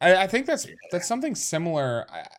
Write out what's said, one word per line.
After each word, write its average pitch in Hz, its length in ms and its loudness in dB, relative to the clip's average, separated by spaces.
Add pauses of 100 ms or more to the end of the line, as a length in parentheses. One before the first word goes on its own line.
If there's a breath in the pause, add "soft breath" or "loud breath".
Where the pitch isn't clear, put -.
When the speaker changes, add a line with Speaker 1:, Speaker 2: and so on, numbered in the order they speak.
Speaker 1:
I, 180 160 8
I 190 100 2
think 233 200 -2
that's, 320 200 -2
Speaker 2:
Yeah. - 80 -16 (160)
Speaker 1:
that's 175 160 -4
something 262 280 -4
similar. 151 760 -2
I, 80 160 -12 (120)